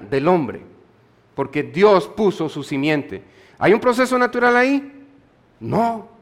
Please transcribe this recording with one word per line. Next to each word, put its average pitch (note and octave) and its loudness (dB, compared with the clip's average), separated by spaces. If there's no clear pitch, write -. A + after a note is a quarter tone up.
del C#3 -2
hombre, C3+ -2
porque C#3 -4
Dios F3 4
puso F#3 -2
su C#3+ -8
simiente. C#3+ -4
¿Hay F3 4
un A3+ 2
proceso B3 0
natural B3 2
ahí? C4+ -2
No, G3+ -2